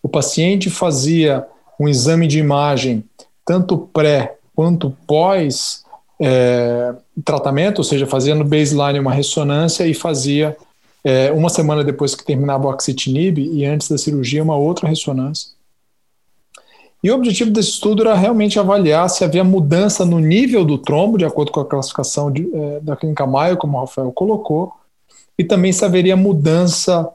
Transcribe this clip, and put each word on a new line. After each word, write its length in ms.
O 60
paciente 600
fazia 720
um 80
exame 400
de 120
imagem, 680
tanto 320
pré 600
quanto 420
pós, 800
é, 760
tratamento, 580
ou 40
seja, 220
fazia 280
no 100
baseline 540
uma 140
ressonância 760
e 60
fazia, 640
é, 280
uma 180
semana 340
depois 300
que 100
terminava 440
o 20
axitinib 680
e 280
antes 240
da 80
cirurgia 440
uma 140
outra 320
ressonância. 680
E 60
o 40
objetivo 360
desse 180
estudo 340
era 120
realmente 440
avaliar 500
se 140
havia 220
mudança 600
no 140
nível 460
do 120
trombo, 400
de 80
acordo 280
com 80
a 40
classificação 680
de, 200
é, 280
da 160
Clínica 280
Mayo, 320
como 200
o 40
Rafael 300
colocou, 640
e 60
também 280
se 120
haveria 320
mudança 1000